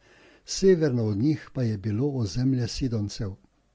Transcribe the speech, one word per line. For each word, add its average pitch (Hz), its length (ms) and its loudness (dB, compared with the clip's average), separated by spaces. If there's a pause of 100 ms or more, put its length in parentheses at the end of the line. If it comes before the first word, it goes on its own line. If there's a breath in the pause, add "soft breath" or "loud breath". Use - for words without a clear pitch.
(460 soft breath)
severno 156 600 2
od 104 120 0
njih 143 360 0
pa 131 100 -2
je 110 140 -2
bilo 107 320 -2 (140)
ozemlje 123 440 0
Sidoncev. 107 640 -4 (440)